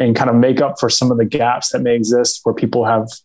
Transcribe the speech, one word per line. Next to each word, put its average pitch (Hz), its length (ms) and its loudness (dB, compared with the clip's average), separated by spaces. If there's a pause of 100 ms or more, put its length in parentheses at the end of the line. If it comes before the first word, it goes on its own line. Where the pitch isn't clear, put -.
and 117 160 2
kind 123 140 0
of 120 60 4
make 127 240 4
up 143 200 -2
for 120 100 0
some 127 220 0
of 117 60 -2
the 117 60 2
gaps 123 460 -2
that 123 100 -2
may 120 140 0
exist 117 480 0
where 113 120 0
people 117 300 -2
have 113 240 0 (160)